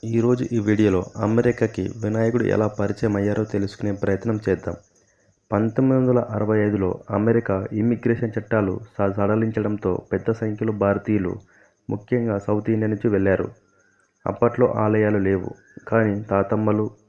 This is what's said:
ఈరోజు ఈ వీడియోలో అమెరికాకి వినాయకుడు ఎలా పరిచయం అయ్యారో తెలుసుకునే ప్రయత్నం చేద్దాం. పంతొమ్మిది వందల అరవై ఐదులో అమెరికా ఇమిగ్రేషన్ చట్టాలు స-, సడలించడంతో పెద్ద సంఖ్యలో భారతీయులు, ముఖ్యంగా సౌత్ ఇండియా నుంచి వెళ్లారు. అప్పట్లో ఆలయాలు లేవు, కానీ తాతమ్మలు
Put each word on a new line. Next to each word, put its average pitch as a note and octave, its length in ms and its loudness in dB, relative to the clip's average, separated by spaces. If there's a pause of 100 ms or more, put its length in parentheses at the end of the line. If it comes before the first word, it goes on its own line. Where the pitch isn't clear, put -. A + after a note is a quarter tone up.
ఈరోజు A#2 480 2
ఈ A#2 60 0
వీడియోలో G#2 420 4 (160)
అమెరికాకి A2+ 680 0 (120)
వినాయకుడు A2+ 480 0
ఎలా G2+ 220 2
పరిచయం G#2 500 -2
అయ్యారో G#2 280 0
తెలుసుకునే G2+ 480 -4
ప్రయత్నం G2 440 -2
చేద్దాం. F#2 400 -2 (760)
పంతొమ్మిది A2+ 480 2
వందల B2+ 220 4 (100)
అరవై G#2+ 280 0
ఐదులో G#2 320 2 (200)
అమెరికా G#2+ 460 2 (160)
ఇమిగ్రేషన్ A2+ 640 0
చట్టాలు G#2+ 400 0 (100)
స-, G2 280 -2
సడలించడంతో G#2 800 0 (140)
పెద్ద G2 260 -2
సంఖ్యలో A2 400 -4
భారతీయులు, G2+ 600 0 (560)
ముఖ్యంగా A2 500 -2
సౌత్ G#2 320 -2
ఇండియా A2 200 0
నుంచి A2 180 0
వెళ్లారు. G2 400 2 (760)
అప్పట్లో A#2+ 500 2
ఆలయాలు G#2+ 440 2
లేవు, F#2+ 320 0 (380)
కానీ G#2+ 340 2
తాతమ్మలు G#2+ 640 0 (220)